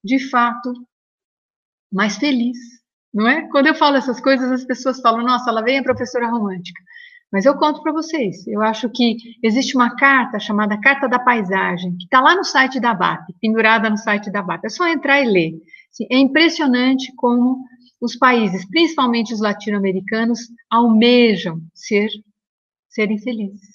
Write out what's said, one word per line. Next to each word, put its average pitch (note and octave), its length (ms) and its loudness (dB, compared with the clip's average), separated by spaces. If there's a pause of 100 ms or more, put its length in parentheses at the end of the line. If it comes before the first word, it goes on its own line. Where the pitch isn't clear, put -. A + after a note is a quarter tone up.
de B3+ 160 0 (100)
fato, A#3+ 420 -2 (1200)
mais G#3 260 -2
feliz, B3 400 -2 (560)
não A3 140 2
é? D4+ 220 0
Quando C#4 180 4
eu D#4 80 2
falo D4 200 4
essas C4 240 -2
coisas, C4 320 2
as B3+ 140 -4
pessoas B3+ 340 -4
falam, A#3 260 0
"Nossa, B3 260 0
lá A3 100 -2
vem C4 180 0
a B3+ 40 -4
professora B3 460 -4
romântica." F#3+ 500 -6 (520)
Mas G3 140 0
eu C#4+ 120 6
conto D4+ 240 0
pra D#4+ 100 -2
vocês, D#4 560 -6
eu G#3 140 -4
acho A3 280 -2
que A#3+ 280 0 (260)
existe A#3 320 0
uma A#3+ 220 2
carta C4+ 420 2
chamada G#3 400 -2
Carta C#4 300 0
da A#3+ 100 0
Paisagem, F#3 760 -2
que - 100 -16
tá C4 140 4
lá D#4+ 140 6
no F#4+ 100 -2
site C4 340 0
da A#3 140 0
bap, E3+ 280 -2 (200)
pendurada A3 480 2
no G#3 80 0
site G#3 340 -4
da D4+ 100 -4
bap. F3 240 -8
É A3 40 -6
só F4+ 180 -2
entrar C#4+ 340 0
e C4 40 2
ler. F3 260 2 (400)
Assim, - 180 -10
é B3 80 2
impressionante C4+ 1000 2
como B3 400 2 (420)
os A#3+ 160 -6
países, A3 540 2
principalmente B3 640 0
os G#3 80 -4
latino-americanos, G#3 960 -2 (300)
almejam A3+ 920 4 (120)
ser, G#3 360 -2 (760)
serem G#3+ 320 -4
felizes. A3 560 -8